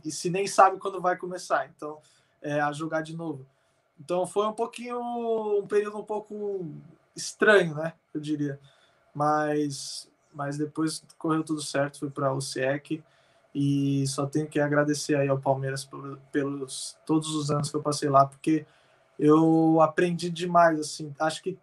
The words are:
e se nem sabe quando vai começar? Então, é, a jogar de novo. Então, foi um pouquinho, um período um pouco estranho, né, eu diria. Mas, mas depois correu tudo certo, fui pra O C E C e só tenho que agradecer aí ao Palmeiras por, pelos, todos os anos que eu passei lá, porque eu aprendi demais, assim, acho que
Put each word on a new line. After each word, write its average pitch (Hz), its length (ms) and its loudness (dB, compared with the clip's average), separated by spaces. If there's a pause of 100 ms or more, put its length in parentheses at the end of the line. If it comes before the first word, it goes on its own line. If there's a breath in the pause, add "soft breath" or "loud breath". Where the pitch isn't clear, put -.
e 156 80 -8
se - 160 -6
nem 190 180 -2
sabe 190 320 6
quando 190 220 -8
vai 180 160 0
começar? 175 580 -4
Então, 151 240 -12 (440 soft breath)
é, 147 180 -2
a 147 100 0
jogar 160 300 -4
de 160 160 -10
novo. 151 300 -10 (520)
Então, 175 280 -4
foi 202 200 -2
um 214 60 -4
pouquinho, 240 480 -8 (580)
um 196 80 -4
período 208 320 -2
um 202 60 -10
pouco 208 680 -6 (440)
estranho, 190 600 4
né, 160 200 -8 (200)
eu 156 60 -6
diria. 147 400 -6 (540 soft breath)
Mas, 151 920 -2 (240)
mas 143 260 -8
depois 156 440 -4 (160)
correu 160 240 0
tudo 156 200 -4
certo, 143 360 -2
fui 147 120 -6
pra 139 220 -2
O 135 80 -2
C 135 200 -6
E 135 200 0
C 156 220 -8 (520 soft breath)
e 139 520 0
só 139 200 -4
tenho 151 200 -2
que 151 140 -2
agradecer 147 560 2
aí 139 120 2
ao 135 120 0
Palmeiras 135 420 -2
por, 139 360 -14 (120)
pelos, 139 680 -6 (100)
todos 156 280 0
os 147 160 -2
anos 143 200 0
que - 60 -6
eu 147 60 -4
passei 147 260 -2
lá, 139 180 6
porque 156 400 -2 (520 soft breath)
eu 160 600 6
aprendi 175 480 2
demais, 170 500 4
assim, 151 400 -8
acho 160 240 -2
que - 200 -6